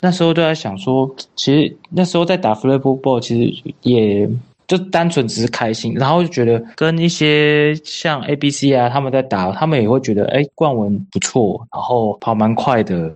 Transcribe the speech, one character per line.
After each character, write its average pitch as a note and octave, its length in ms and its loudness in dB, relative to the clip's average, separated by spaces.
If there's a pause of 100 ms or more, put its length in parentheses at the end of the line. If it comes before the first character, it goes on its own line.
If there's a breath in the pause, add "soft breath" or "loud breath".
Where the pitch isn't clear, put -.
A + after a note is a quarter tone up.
那 F3+ 100 4
时 F3 120 0
候 E3 100 4
都 E3+ 80 2
在 D#3+ 120 2
想 A2 240 -6
说， C3 320 0 (260)
其 - 180 0
实 D3 220 2 (140)
那 F3+ 160 0
时 F3 120 -2
候 E3+ 60 2
在 F3 140 0
打 A2 160 0
flag C3 260 2
football， C3 400 0
其 A#2 160 -4 (280)
实 - 180 -12
也 G#2+ 480 2 (380)
就 F#3 100 0
单 F3 320 0
纯 C#3 180 0
只 A2 140 -4
是 A#2+ 60 0
开 A2+ 260 -2
心， A2 220 -6
然 C3 140 0
后 E3+ 120 4
就 E3 80 0
觉 B2 160 -2
得 A#2 180 2 (120)
跟 D#3+ 220 0
一 E3+ 100 2
些 D3+ 760 2
像 D3 400 -4
A D3 120 -2
B C#3+ 140 0
C C#3 240 0
啊， B2 160 2
他 C3 100 -2
们 C3+ 120 -4
在 C3 100 2
打， G2 300 -2
他 C3 140 -2
们 D3+ 160 2
也 G#2+ 60 2
会 B2+ 120 4
觉 A#2+ 140 -2
得， G2 140 0
哎， C#3+ 180 0 (100)
冠 D3 200 0
文 G#2 220 0 (140)
不 F#2+ 80 -4
错， G#2 540 -2
然 - 80 -8
后 A2+ 380 0
跑 A#2 140 -2
蛮 A2 200 2
快 A2+ 300 0
的， D#2+ 320 -4